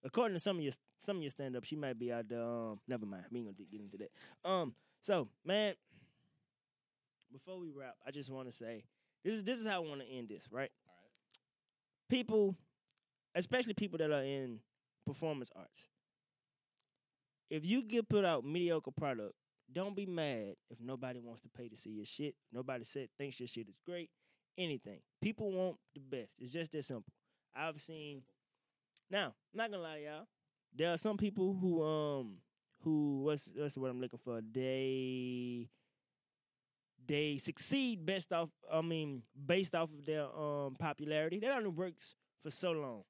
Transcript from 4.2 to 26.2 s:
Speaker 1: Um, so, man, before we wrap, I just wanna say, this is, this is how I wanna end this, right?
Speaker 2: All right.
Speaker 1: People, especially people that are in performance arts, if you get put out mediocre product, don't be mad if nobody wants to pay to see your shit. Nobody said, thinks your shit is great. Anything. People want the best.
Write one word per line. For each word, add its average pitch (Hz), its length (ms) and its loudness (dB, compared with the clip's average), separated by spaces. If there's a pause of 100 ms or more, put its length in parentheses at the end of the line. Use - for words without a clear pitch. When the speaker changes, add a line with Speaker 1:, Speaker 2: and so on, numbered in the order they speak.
Speaker 1:
Um, 175 240 2 (280)
so, 165 280 2 (140)
man, 202 320 2 (1600)
before 180 280 -12
we 170 100 -6
wrap, 135 260 -10 (100)
I 135 60 -6
just 139 180 -6
wanna 131 220 -6
say, 113 340 -8 (400)
this 208 80 2
is, 220 100 -2
this 240 160 0
is 220 80 -2
how 185 160 0
I 160 40 -4
wanna 139 180 -6
end 120 240 -8
this, 101 220 -12
right? 131 200 -2 (160)
Speaker 2:
All 90 60 -20
right. - 460 -20 (720)
Speaker 1:
People, 214 460 4 (800)
especially 233 380 2
people 185 260 -2
that 156 120 4
are 143 120 4
in 131 360 -2 (460)
performance 143 500 -2
arts, - 340 -20 (1600)
if 156 160 0
you 233 180 4
get 220 260 0
put 208 160 6
out 151 200 4
mediocre 165 460 2
product, 123 420 -2 (380)
don't 190 240 -2
be 202 100 -2
mad 139 500 0 (140)
if 110 100 -16
nobody 127 400 -6
wants 117 220 -14
to - 80 -20
pay 120 200 -12
to 107 80 -16
see - 140 -10
your 107 140 -6
shit. 147 300 -4 (160)
Nobody 123 320 -4
said, 131 340 -6
thinks 143 220 -6
your 123 80 -4
shit 113 220 -6
is 95 160 -18
great. 175 240 -6 (480)
Anything. 139 420 -2 (220)
People 214 300 0
want 185 260 2 (160)
the 143 60 -14
best. 131 400 -6